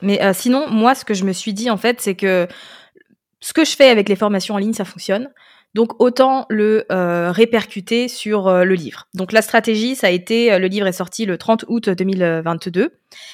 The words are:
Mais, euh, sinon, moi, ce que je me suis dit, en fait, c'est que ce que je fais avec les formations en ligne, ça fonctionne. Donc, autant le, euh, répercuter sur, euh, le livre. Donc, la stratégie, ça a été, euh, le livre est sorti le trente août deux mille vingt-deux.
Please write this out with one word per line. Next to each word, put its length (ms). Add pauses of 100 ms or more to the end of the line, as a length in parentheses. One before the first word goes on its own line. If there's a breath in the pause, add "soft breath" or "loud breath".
Mais, 220
euh, 100
sinon, 380
moi, 240
ce 100
que 80
je 100
me 100
suis 200
dit, 160
en 80
fait, 240
c'est 140
que 320 (920 loud breath)
ce 120
que 100
je 120
fais 140
avec 200
les 60
formations 400
en 20
ligne, 160
ça 120
fonctionne. 440 (440 soft breath)
Donc, 280
autant 460
le, 420
euh, 440
répercuter 760
sur, 400
euh, 160
le 120
livre. 380
Donc, 200
la 80
stratégie, 560
ça 100
a 20
été, 440
euh, 40
le 100
livre 200
est 60
sorti 320
le 120
trente 300
août 220
deux 160
mille 180 (220)
vingt-deux. 460 (420 loud breath)